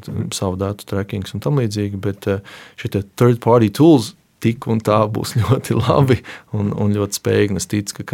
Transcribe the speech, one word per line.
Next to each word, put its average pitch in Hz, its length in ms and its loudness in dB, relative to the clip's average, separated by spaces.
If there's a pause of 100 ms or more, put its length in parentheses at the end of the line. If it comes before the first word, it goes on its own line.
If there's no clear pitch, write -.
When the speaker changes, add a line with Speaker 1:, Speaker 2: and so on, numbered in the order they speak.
(120)
Speaker 1:
Mhm. - 200 -6
Speaker 2:
savu 92 260 -4
datu 101 280 -6
trackings 98 500 -6
un 98 60 -8
tam 143 160 -2
līdzīgi, 104 440 -2
bet, 98 200 -6
ā, 98 200 -2 (360)
šie - 120 -8
te 98 140 -2 (140)
third 120 220 4
party 113 300 4
tools 139 460 4 (240)
tik 117 280 -2
un 113 120 0
tā 107 320 2
būs - 240 -6
<laughs> 113 80 2
ļoti 117 320 0
labi 131 460 2 (320)
un, 104 180 -2
un 104 220 0
ļoti 101 260 -4
spējīgi, 104 320 2
un 95 60 -4
es 92 100 -6
ticu, 104 300 -4
ka - 60 -12 (100)